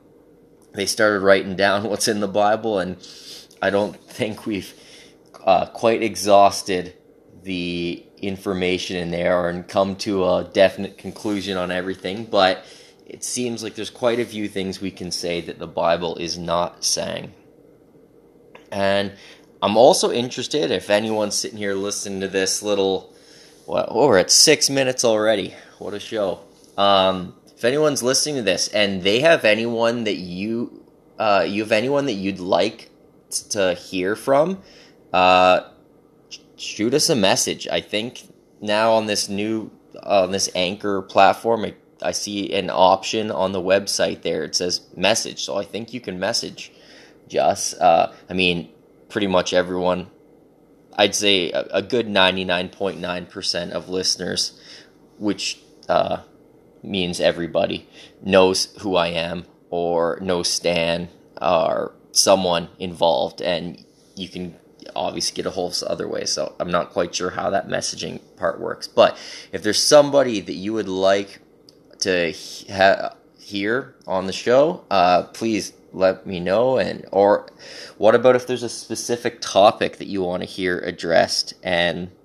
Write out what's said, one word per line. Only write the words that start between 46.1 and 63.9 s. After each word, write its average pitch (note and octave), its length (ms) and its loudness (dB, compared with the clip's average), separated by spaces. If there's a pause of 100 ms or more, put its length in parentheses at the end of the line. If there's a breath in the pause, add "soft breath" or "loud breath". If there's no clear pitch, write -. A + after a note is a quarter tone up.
message F#2 520 -6 (680 loud breath)
us. E2+ 340 0
Uh, E2+ 400 2 (160 loud breath)
I F2+ 40 -10
mean, F2+ 360 0 (400)
pretty G#2+ 160 -4
much F#2 280 0
everyone, F2+ 520 0 (920)
I'd G#2 200 4
say G2 340 2
a, - 220 -4
a G2 100 0
good A2 260 -2
ninety-nine F#2 600 2
point F#2 300 -6
nine F2+ 260 -6
percent F2 480 -6
of F2 160 -8
listeners, F#2 680 -4 (580 loud breath)
which, - 420 -4 (300)
uh, F2+ 280 0 (640)
means F2+ 360 -4
everybody, E2+ 680 -2 (340 loud breath)
knows F#2+ 600 4
who G2 140 -2
I E2+ 120 4
am E2+ 380 -6 (260)
or E2+ 500 -2
knows F2+ 260 -2
Stan E2+ 640 -2 (320)
or - 540 0 (160)
someone F2+ 640 2
involved, E2+ 640 -2
and E2+ 420 -6 (320)